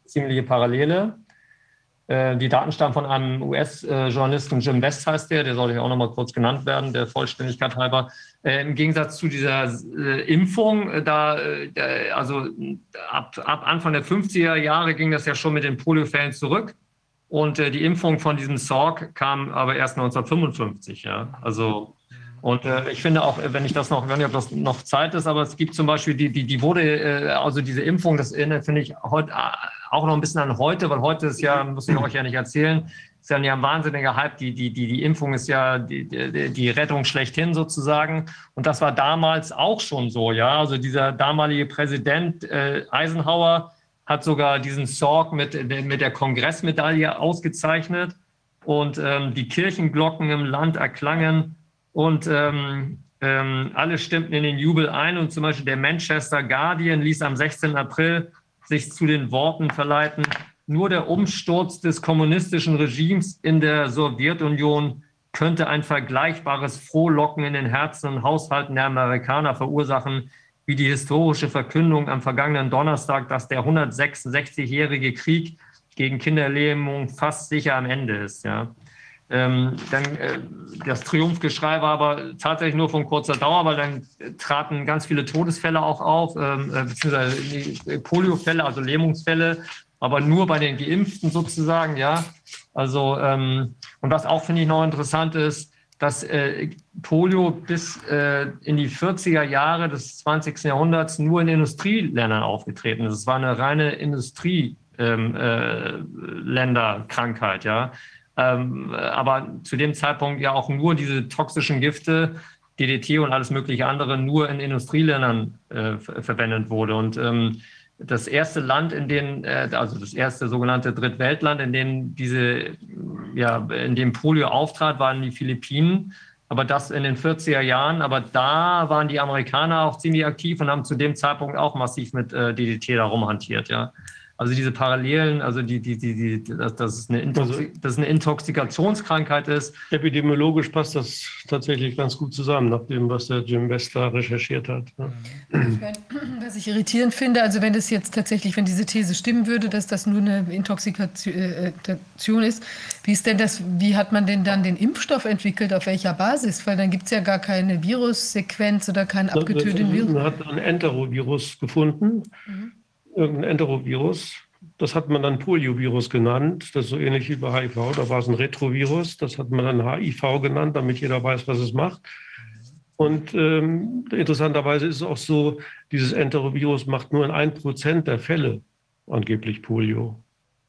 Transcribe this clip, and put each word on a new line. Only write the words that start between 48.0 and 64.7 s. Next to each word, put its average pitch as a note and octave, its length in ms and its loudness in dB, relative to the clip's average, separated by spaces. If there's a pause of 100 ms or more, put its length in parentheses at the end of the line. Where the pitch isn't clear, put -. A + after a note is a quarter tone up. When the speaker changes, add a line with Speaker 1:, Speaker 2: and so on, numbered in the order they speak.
Speaker 1:
Und, D3 360 0
ähm, C#3 320 0
die A#2+ 140 -4
Kirchenglocken D#3+ 840 0
im D3 160 0
Land D3 320 0
erklangen D#3+ 800 0 (400)
und, D#3+ 340 2
ähm, C#3+ 680 0 (220)
ähm, C3+ 520 0
alle D#3+ 240 0
stimmten E3 360 -2
in D3+ 100 2
den C#3+ 160 0
Jubel D#3 300 4
ein D#3+ 280 0
und D#3+ 140 -2
zum D#3 120 -4
Beispiel D3 200 -2
der C3+ 140 -2
Manchester D3+ 680 0
Guardian D#3+ 580 0
ließ D3+ 200 0
am C#3 160 -2
sechzehnten D3+ 400 0
April E3 560 0 (320)
sich - 260 -2
zu - 140 0
den C#3+ 260 2
Worten D#3 380 0
verleiten: D3 560 0 (420)
„Nur E3+ 220 0
der F3 180 0
Umsturz F3+ 720 0
des D#3+ 220 0
kommunistischen D#3+ 720 2
Regimes D3+ 680 0
in D#3+ 180 4
der D3+ 260 4
Sowjetunion D3 1160 0 (280)